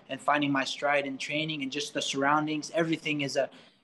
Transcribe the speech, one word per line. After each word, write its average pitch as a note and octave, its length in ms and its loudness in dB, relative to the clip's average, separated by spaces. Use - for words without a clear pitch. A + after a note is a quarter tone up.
and C3+ 120 -6
finding C#3+ 300 2
my C3+ 120 2
stride C#3+ 420 2
in C3+ 120 -6
training D3+ 460 -4
and C3 80 -4
just D3 220 -6
the C#3+ 80 -2
surroundings, D3 720 0
everything D#3 480 0
is C#3 140 -2
a, C3+ 140 0